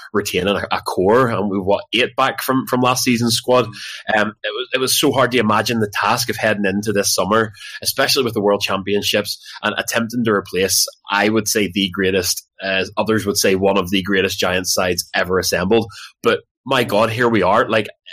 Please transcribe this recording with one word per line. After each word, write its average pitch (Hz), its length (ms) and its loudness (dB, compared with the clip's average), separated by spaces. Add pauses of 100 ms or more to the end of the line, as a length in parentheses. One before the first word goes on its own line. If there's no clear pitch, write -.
(120)
retaining 98 440 0
a, 82 160 -4
a 90 80 -2
core, 113 480 2
and 104 200 -2
we, 98 100 -2
what, 98 260 0 (100)
eight 120 220 0
back 131 260 0
from, 131 240 0
from 127 140 0
last 127 240 2
season's 117 320 2
squad. 123 300 2 (480)
Um, 107 280 0
it 107 60 -6
was, 113 260 -6
it 131 40 -2
was 127 200 0
so 143 140 2
hard 123 200 2
to 127 60 2
imagine 110 400 2
the 104 160 -2
task 120 340 0
of 110 80 -6
heading 104 300 0
into 101 260 0
this 98 220 0
summer, 107 380 0 (280)
especially 131 440 0
with 113 100 -2
the 107 80 0
World 101 180 2
Championships, 101 800 -2 (220)
and 104 160 -2
attempting 117 460 -2
to 110 80 2
replace, 95 520 0 (240)
I 101 200 2
would 110 180 0
say, 101 260 0
the 95 180 0
greatest, 92 540 -2 (160)
uh, 95 260 0 (100)
others 107 280 0
would 98 120 0
say 101 180 2
one 95 240 2
of 90 120 -2
the 98 120 2
greatest 95 380 0
Giants 92 340 -2
sides 92 400 -2
ever 92 240 0
assembled. 95 500 2 (360)
But 113 160 2 (240)
my 131 180 0
God, 107 280 2
here 120 180 0
we 110 140 4
are! 104 260 4
Like, 110 180 0 (260)